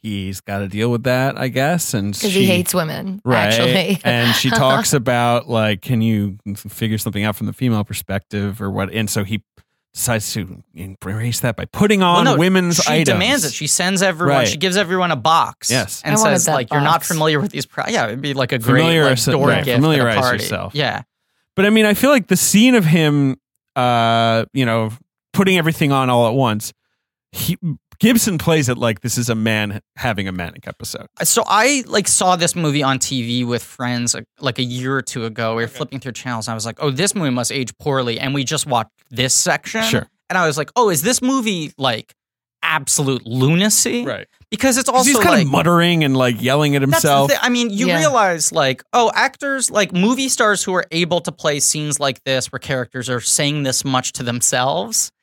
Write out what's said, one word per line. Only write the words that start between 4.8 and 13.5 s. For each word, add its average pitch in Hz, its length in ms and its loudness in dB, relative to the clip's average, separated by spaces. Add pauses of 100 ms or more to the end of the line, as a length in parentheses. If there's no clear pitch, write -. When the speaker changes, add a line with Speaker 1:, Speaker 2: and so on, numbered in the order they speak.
Speaker 1:
about, 120 560 0
like, 107 320 0
"Can 117 220 -2
you 104 340 0 (100)
f-, 101 120 -8 (120)
figure 110 280 -4
something 104 260 -4
out 107 100 -2
from 110 120 -6
the - 80 -6
female 113 300 0
perspective 101 760 -6
or 101 100 -6
what?" 98 220 -4
And 107 160 -4
so 104 160 -2
he 101 160 -6 (540)
decides 110 400 -2
to 95 280 -10 (120)
embrace 104 680 -6
that 117 160 -2
by - 80 -8
putting 208 380 2
on 175 240 4
Speaker 3:
Well, - 80 4
no, 175 40 2
Speaker 1:
women's 180 380 4
Speaker 3:
she 151 160 0
Speaker 1:
items. 156 160 4
Speaker 3:
demands 202 380 2
it. 127 80 -4